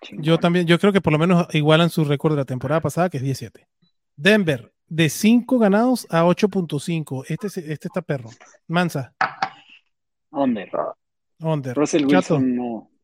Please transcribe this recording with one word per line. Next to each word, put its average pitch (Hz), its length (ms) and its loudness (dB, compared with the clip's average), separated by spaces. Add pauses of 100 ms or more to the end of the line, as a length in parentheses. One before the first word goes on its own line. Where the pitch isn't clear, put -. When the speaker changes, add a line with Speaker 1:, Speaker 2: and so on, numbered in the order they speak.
Speaker 1:
Chingón. 160 220 -12
Speaker 2:
Yo 160 140 2
también, 175 280 0
yo 170 120 4
creo 202 140 2
que 190 80 2
por 160 120 0
lo 151 60 4
menos 175 360 2
igualan 156 360 4
su 160 140 -2
récord 147 280 0
de 147 60 -2
la 135 60 -2
temporada 131 360 -4
pasada, 165 300 -2
que - 60 -8
es 123 60 -6
diecisiete. 131 460 -8 (480)
Denver, 156 560 0 (160)
de 160 200 2
cinco 233 500 2
ganados 226 520 2
a 165 140 2
ocho 180 240 2
punto 170 300 -4
cinco. 151 500 -6
Este, 165 200 -6
se-, 160 240 -10
este 151 160 -10
está 175 140 -8
perro. 120 280 -6 (380)
Mansa. 165 460 -4 (1160)
Speaker 1:
Under. 127 400 -2 (720)
Speaker 2:
Under. 147 360 -4
Speaker 1:
Russell 147 300 0
Speaker 2:
Chato. 156 300 4
Speaker 1:
Wilson, 127 200 0
no. 120 340 -8 (140)